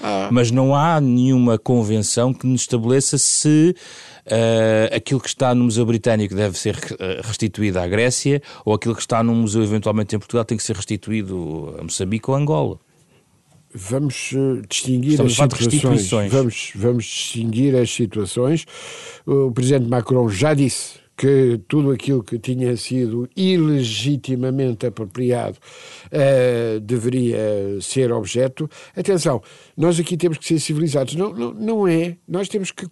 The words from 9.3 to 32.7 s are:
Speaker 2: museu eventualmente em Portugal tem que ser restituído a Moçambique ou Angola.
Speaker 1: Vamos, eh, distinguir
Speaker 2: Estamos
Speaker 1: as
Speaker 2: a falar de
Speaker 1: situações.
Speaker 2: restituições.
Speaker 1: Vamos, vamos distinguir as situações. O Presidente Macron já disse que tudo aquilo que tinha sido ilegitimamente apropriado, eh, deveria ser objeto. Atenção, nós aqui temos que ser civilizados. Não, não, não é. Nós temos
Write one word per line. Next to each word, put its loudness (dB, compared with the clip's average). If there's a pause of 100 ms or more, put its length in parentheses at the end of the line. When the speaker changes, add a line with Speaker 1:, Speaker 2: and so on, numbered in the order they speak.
Speaker 2:
museu 2
eventualmente 0
em -2
Portugal -2
tem -2
que -8
ser -4
restituído -6
a -10
Moçambique -4
ou 0
Angola. 0 (960)
Speaker 1:
Vamos, -4
eh, 0
distinguir 0
Speaker 2:
Estamos 2
Speaker 1:
as 0
Speaker 2:
a 4
falar 4
de -2
Speaker 1:
situações. 2 (100)
Speaker 2:
restituições. -2
Speaker 1:
Vamos, 0
vamos 0
distinguir -2
as 2
situações. -2 (600)
O 2
Presidente 2
Macron 2
já 2
disse 0 (160)
que 4
tudo 2
aquilo 0
que -6
tinha -2
sido -4
ilegitimamente 0
apropriado, -4 (540)
eh, 2
deveria -2
ser 0
objeto. -2 (280)
Atenção, 0 (360)
nós 2
aqui -4
temos 0
que -18
ser 2
civilizados. -2
Não, -4
não, -6
não -2
é. 0 (100)
Nós -4
temos -4